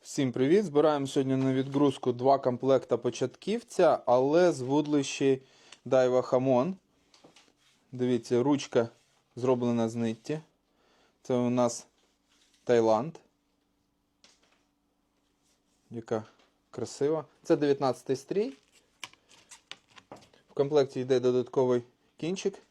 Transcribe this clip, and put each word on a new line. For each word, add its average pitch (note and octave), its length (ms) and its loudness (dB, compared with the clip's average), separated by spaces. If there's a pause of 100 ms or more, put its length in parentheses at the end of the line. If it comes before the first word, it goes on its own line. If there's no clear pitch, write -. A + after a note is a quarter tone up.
Всім C3 300 -4
привіт! D#3 340 2
Збираємо D3 420 0
сьогодні C3+ 280 -2
на C3 180 0
відгрузку C3+ 580 0
два C3 280 2
комплекта B2+ 580 0
початківця, C#3 1080 -2
але C#3+ 460 4
з C3 100 -6
вудлищі C#3 800 0 (440)
Daiwa B2+ 360 2
Хамон. C3 540 0 (1160)
Дивіться, B2 520 0
ручка C3+ 460 0 (460)
зроблена A#2+ 540 0
з A2+ 60 -10
нитті. A#2 440 -6 (800)
Це - 120 -6
у B2 160 0
нас A#2+ 380 -2 (760)
Таїланд. A#2 500 2 (2750)
Яка A2+ 320 -6 (480)
красива. C#3+ 540 -4 (180)
Це E3 120 2
дев'ятнадцятий C#3 600 -2
стрій. G#3 380 -6 (2000)
В - 40 -20
комплекті C#3 460 0
йде B2+ 200 0
додатковий B2 600 0 (360)
кінчик. F#3 420 -6 (120)